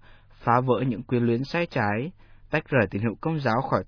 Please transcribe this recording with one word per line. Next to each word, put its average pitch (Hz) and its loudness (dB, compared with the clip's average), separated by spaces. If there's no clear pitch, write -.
phá 123 2
vỡ 127 2
những 113 -4
quyến 120 0
luyến 117 2
sai 170 -2
trái, 117 -2
tách 151 -2
rời 117 4
tín 104 -4
hữu 110 -2
Công 160 -2
giáo 123 0
khỏi 110 -2